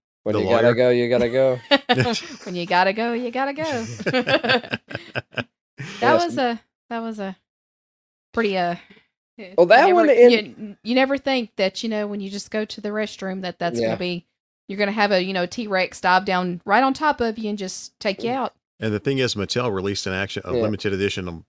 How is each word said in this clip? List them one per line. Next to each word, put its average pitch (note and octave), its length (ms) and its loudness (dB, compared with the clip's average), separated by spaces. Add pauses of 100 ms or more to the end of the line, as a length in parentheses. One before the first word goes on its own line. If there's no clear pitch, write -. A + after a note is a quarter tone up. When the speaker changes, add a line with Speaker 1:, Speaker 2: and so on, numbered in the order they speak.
(220)
Speaker 1:
When G#2+ 120 -2
Speaker 2:
The G#2+ 80 0
Speaker 1:
you F#2+ 60 0
gotta A2+ 200 4
Speaker 2:
lawyer? A#2+ 60 6
Speaker 1:
go, B2 160 4
you A#2+ 180 2
gotta A#2+ 200 2
go. B2+ 300 2 (120)
Speaker 3:
<laughs> B3 760 0
When F#3+ 120 -8
you F3 100 -6
gotta F#3 260 2
go, A3+ 200 -2
you A#3+ 180 -4
gotta C4 220 -4
go. C#4 340 -4 (180)
<laughs> B3+ 720 0 (1200)
That C4 140 4
Speaker 1:
Yes. E4+ 120 4
Speaker 3:
was D#4 120 -6
a, A#3+ 220 -2 (300)
that A#3 100 -8
was A3+ 180 -10
a F#3+ 180 -8 (960)
pretty, G3+ 260 0
uh, F3 180 0 (800)
Speaker 1:
Well, F3 100 6
that B3+ 220 8
Speaker 3:
you F#4 60 6
Speaker 1:
one E4+ 120 6
Speaker 3:
never, C4 120 6
Speaker 1:
in A#3+ 120 12
Speaker 3:
you, G#3 520 0
you A3 120 -2
never C4+ 240 2
think C4 380 -2
that, F#3+ 260 -2
you A#3 60 -4
know, G#3+ 180 -4
when G#3 140 -8
you G3 100 -8
just G3+ 200 -10
go G#3+ 140 -4
to - 160 -12
the G#3 100 -8
restroom G3+ 520 -6
that F3+ 160 -8
that's E3+ 220 -2
Speaker 1:
Yeah. - 80 2
Speaker 3:
gonna - 100 -2
be, F3+ 280 -6 (420)
you're G3 100 -8
gonna G3+ 140 0
have G#3 200 0
a, F#3 100 4
you F#3 100 -4
know, F3+ 140 -2
T-Rex F#3+ 540 -4
dive F#3 240 2
down F3+ 400 -2
right G#3+ 180 2
on C4+ 120 2
top D4 260 -2
of A3+ 180 -4
you A3 120 -8
and G#3 80 -6
just - 420 -12
take G3 240 -4
you A#3 60 -2
Speaker 1:
Mm. B3+ 60 -2
Speaker 3:
out. - 180 -6 (260)
Speaker 2:
And A2 120 -2
the G#2 80 0
thing C3+ 180 -2
is, B2 180 0
Mattel A2 360 -2
released F#2+ 340 -4
an F#2+ 60 -4
action, F#2+ 320 -4
a F2+ 100 -4
Speaker 1:
Yeah. A#2+ 80 0
Speaker 2:
limited G#2 300 -2
edition, F#2+ 360 -2
um, E2+ 200 -10